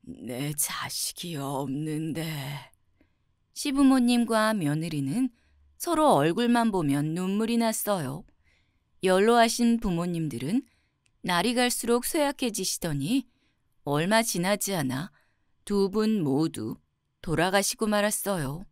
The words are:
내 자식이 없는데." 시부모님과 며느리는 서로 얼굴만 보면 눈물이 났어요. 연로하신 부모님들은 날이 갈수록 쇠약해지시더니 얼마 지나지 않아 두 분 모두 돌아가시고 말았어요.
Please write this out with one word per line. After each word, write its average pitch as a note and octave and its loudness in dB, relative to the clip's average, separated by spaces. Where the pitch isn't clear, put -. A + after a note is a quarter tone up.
내 B2 -10
자식이 - -8
없는데." C#3+ -6
시부모님과 A#3+ 4
며느리는 D#3 -2
서로 D#4 4
얼굴만 A3+ 2
보면 D3+ 0
눈물이 G3+ -2
났어요. G3+ -2
연로하신 A3+ 4
부모님들은 E3+ -2
날이 G#3+ 0
갈수록 A#3+ 0
쇠약해지시더니 A3 -2
얼마 E3+ 2
지나지 G3 -2
않아 C#3 -4
두 G3 2
분 G#3+ 0
모두 C#3 -2
돌아가시고 F#3 0
말았어요. G3 -2